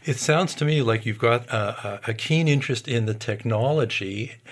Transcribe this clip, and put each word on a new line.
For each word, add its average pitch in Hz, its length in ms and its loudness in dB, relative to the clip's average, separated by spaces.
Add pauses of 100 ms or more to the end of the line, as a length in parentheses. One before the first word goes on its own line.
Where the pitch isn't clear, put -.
it 127 140 -2
sounds 160 380 2
to 151 80 -2
me 151 180 2
like 110 240 2
you've 110 120 -2
got 120 300 2
a, 104 580 -4
a, 117 40 -2
a 113 40 -2
keen 160 320 0
interest 135 400 2
in 117 200 0
the 107 80 0
technology, 110 1160 -2 (200)